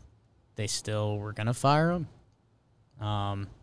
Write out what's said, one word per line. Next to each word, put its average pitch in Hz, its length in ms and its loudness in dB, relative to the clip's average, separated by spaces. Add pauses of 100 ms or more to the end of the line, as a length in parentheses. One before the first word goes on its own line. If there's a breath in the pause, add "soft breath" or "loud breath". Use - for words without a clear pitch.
(560)
they 104 120 -4
still 107 500 -2
were 104 160 -6
gonna 110 200 0
fire 151 380 4
him. 175 160 -2 (1000)
Um, 101 420 -2 (160)